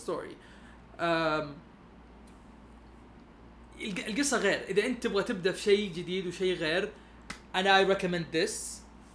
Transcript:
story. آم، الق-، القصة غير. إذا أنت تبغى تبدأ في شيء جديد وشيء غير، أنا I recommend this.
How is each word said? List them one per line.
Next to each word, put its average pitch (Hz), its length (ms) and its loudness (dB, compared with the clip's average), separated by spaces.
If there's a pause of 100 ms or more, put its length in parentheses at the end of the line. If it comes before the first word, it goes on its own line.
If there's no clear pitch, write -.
story. - 280 -6 (680)
آم، 156 540 0 (2250)
الق-، 226 260 -6
القصة 247 320 0
غير. 180 300 2
إذا 202 180 2
أنت 247 160 -4
تبغى 196 200 2
تبدأ 185 300 0
في - 100 -6
شيء 208 300 4
جديد 180 340 -4
وشيء 185 280 0
غير، 165 380 0 (640)
أنا 190 300 8
I 190 120 4
recommend 175 400 -2
this. 170 140 2 (640)